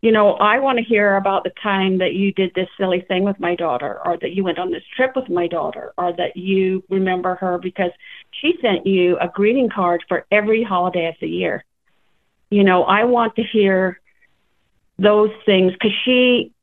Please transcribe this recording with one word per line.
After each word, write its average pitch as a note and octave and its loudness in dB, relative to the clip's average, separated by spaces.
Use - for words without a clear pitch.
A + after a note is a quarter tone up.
You A3+ 4
know, G#3+ 4
I G#3 2
wanna C4 0
hear G#3 2
about G3 -2
the F3+ -6
time F#3+ 0
that F#3 0
you G3 0
did F#3+ -2
this F#3 -4
silly F#3 -2
thing F#3 -2
with G3+ -2
my F3 -2
daughter, C#3+ -4
or F3 -2
that E3 -8
you F#3+ -4
went E3+ -4
on F#3 -6
this E3+ -8
trip C4 -2
with B3+ -6
my F3 -2
daughter, D#3+ -8
or F3+ -4
that F3 -6
you F#3+ 0
remember F#3 0
her F3+ -4
because F3+ -4
she - -2
sent G#3 0
you F3+ 2
a F3 -2
greeting A3 2
card F3 -2
for - -2
every G#3+ 2
holiday F3+ -2
of E3 -6
the E3 -8
year. E3+ -4
You G3+ 4
know, F#3 6
I G#3 2
want A#3+ 0
to A3+ -2
hear F#3+ 0
those G#3 4
things, F#3 4
'cause G#3 0
she B3 2